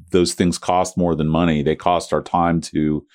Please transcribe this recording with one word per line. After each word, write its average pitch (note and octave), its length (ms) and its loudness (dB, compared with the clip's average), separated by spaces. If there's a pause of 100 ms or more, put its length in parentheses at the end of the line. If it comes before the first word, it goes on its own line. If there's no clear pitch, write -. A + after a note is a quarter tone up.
(120)
those F2+ 220 2
things F2 240 0
cost F2+ 380 -2
more F2 180 0
than D#2 140 -2
money. D#2+ 340 2
They D#2 140 -2
cost F2 380 -2
our D#2 80 0
time E2+ 400 0
to D2+ 420 -2 (100)